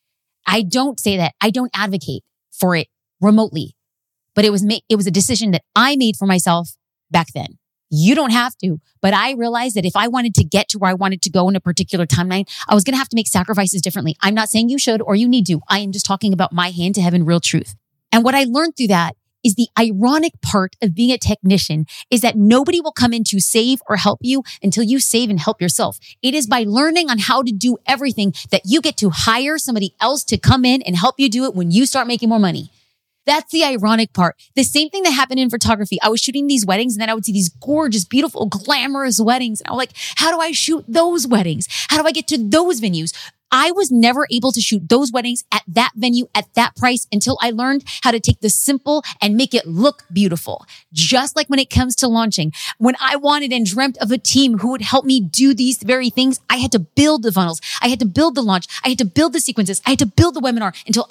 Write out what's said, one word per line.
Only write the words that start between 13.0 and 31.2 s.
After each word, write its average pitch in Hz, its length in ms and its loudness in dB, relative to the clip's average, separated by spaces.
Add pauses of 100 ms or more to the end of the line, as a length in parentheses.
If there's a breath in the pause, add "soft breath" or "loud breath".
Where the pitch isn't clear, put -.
to 233 60 -4
make 226 120 -2
sacrifices 190 560 -2
differently. 165 380 -4
I'm 202 120 0
not 220 160 -2
saying 226 200 2
you 269 100 0
should 226 240 0
or 202 120 0
you 233 140 2
need 247 160 4
to. 160 240 0
I 202 100 0
am 202 120 -6
just 196 160 -6
talking 196 260 0
about 180 180 0
my 175 200 -2
hand 175 240 -2
to 190 80 0
heaven 175 220 2
real 170 140 2
truth. - 360 -4 (360)
And 233 120 4
what 254 100 2
I 277 120 2
learned 294 300 -2
through 247 120 -2
that 170 280 0 (280)
is 208 120 2
the 233 120 0 (100)
ironic 233 540 2 (100)
part 190 400 -2
of 185 140 0
being 240 160 2
a 247 60 0
technician 190 680 0 (240 loud breath)
is 240 120 2
that 220 160 0
nobody 254 420 4
will 311 140 -4
come 240 180 0
in 226 140 -2
to 196 160 -2
save 240 480 0
or 208 80 -2
help 202 240 0
you 262 200 0 (200 loud breath)
until 202 220 0
you 240 160 2
save 240 300 0
and 202 80 0
help 185 240 -2
yourself. 180 380 -2 (220 loud breath)
It 254 120 0
is 285 140 -2
by 240 160 0
learning 294 460 2
on 233 100 0
how 240 240 0
to 247 80 -2
do 220 340 0
everything 233 480 0 (180 loud breath)
that 196 120 2
you 233 160 2
get - 200 -2
to 208 100 2
hire 247 480 0
somebody 220 420 -4
else 262 240 0
to - 140 -2
come 254 260 2
in 254 200 2
and 180 120 -2
help 180 240 0
you 277 80 4